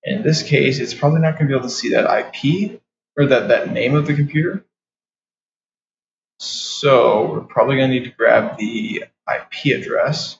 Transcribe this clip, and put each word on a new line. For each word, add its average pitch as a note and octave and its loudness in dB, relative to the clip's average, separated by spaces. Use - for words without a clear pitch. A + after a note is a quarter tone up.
In - -4
this D#3 2
case, C#3+ 2
it's - -6
probably D#3 2
not D#3+ 0
gonna D3+ 0
be C#3 0
able C3 0
to B2 -6
see A#2 -6
that - 4
I - 0
P F#3 -2
or C#3+ 4
that, A#2+ 2
that E2+ 2
name A#2 -2
of D3 2
the D3 -2
computer. D3+ -2
So - 2
we're - -6
probably B2+ 0
gonna C3 2
need B2+ -2
to B2+ -12
grab A2+ 2
the G#2+ -6
I - -4
P - -2
address. - -4